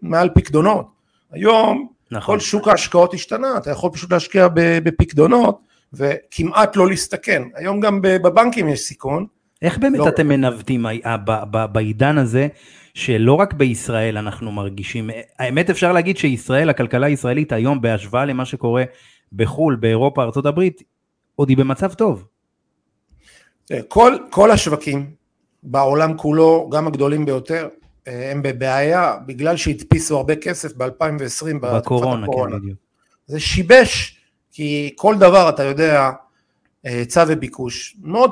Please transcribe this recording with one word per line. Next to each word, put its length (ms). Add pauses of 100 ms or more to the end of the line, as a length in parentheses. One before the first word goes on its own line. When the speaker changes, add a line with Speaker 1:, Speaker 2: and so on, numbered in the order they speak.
Speaker 1:
מעל 320
פקדונות. 520 (460)
היום 560 (220)
Speaker 2:
נכון. 240
Speaker 1:
כל 60
שוק 280
ההשקעות 460
השתנה, 420
אתה 140
יכול 220
פשוט 200
להשקיע 360
ב-, 360
בפקדונות, 760 (320)
וכמעט 840
לא 120
להסתכן. 540 (120)
היום 260
גם 220
ב-, 200
בבנקים 460
יש 120
סיכון. 460 (360)
Speaker 2:
איך 160
באמת 200
Speaker 1:
לא. 100
Speaker 2:
אתם 200
מנווטים, 580
ה-, 40 (140)
ה-, 120
ב-, 340
ב-, 220
בעידן 460
הזה, 300 (460)
שלא 400
רק 180
בישראל 640
אנחנו 340
מרגישים, 580 (280)
האמת 320
אפשר 220
להגיד 240
שישראל, 540
הכלכלה 360
הישראלית 460
היום, 280
בהשוואה 440
למה 200
שקורה 400 (480)
בחו"ל, 440
באירופה, 480
ארצות 220
הברית, 360 (540)
עוד 120
היא 80
במצב 380
טוב. 300 (1600)
Speaker 1:
כל, 280 (140)
כל 200
השווקים 600 (520)
בעולם 540
כולו, 560
גם 140
הגדולים 380
ביותר, 440 (400)
אה, 240
הם 100
בבעיה, 760 (100)
בגלל 300
שהדפיסו 600
הרבה 200
כסף 400
באלפיים 440
ועשרים, 400
בתקופת 240
Speaker 2:
בקורונה, 420
Speaker 1:
הקורונה. 300
Speaker 2:
כן, 60
בדיוק. 160 (480)
Speaker 1:
זה 140
שיבש, 760 (340)
כי 440
כל 220
דבר, 300
אתה 160
יודע, 460 (760)
אה, 60
היצע 360
וביקוש. 760
מאוד 280